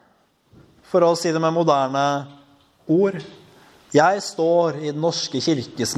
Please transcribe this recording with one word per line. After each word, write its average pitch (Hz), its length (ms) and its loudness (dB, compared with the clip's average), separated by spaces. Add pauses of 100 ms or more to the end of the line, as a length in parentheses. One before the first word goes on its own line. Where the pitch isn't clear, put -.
(840)
for 180 180 0
å 170 160 4
si 170 140 -4
det 160 100 -2
med 160 120 0
moderne 143 720 0 (600)
ord, 175 340 0 (720)
"Jeg 180 320 4
står 165 560 0
i 151 80 -6
Den 147 140 -6
norske - 340 -4
kirkes 123 600 -4